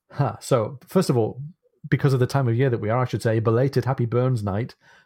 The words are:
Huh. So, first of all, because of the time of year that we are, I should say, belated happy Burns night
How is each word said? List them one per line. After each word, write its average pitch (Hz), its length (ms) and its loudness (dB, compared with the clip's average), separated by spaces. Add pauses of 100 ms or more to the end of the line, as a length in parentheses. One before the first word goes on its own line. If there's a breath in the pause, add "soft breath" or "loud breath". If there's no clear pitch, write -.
(100)
Huh. 113 300 -2
So, 131 460 0
first - 240 2
of 131 60 0
all, 120 240 0 (480)
because 135 240 2
of 131 80 2
the 127 60 4
time 131 220 0
of 113 80 2
year 135 140 2
that 110 100 -2
we 107 100 -2
are, 123 120 0
I 123 40 0
should - 160 -6
say, 113 160 2
belated 117 460 2
happy 123 200 -2
Burns 123 380 0
night 104 320 -4 (320 soft breath)